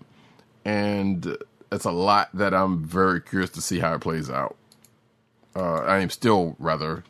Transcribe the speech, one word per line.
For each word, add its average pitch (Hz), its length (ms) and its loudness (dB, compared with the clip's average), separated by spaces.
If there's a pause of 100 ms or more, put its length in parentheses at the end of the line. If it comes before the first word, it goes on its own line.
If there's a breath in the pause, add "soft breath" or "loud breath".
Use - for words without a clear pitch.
(640 soft breath)
and 101 720 -2 (360)
it's - 120 -4
a 98 60 -2
lot 98 420 4
that 95 200 0
I'm 92 300 2
very 90 380 2
curious 92 300 -2
to 82 100 -12
see 90 180 -2
how 82 140 0
it 80 80 -4
plays 80 280 -4
out. 65 280 -4 (960)
Uh, 90 200 -2
I 85 240 2
am 90 100 0
still 98 500 2
rather 80 500 -4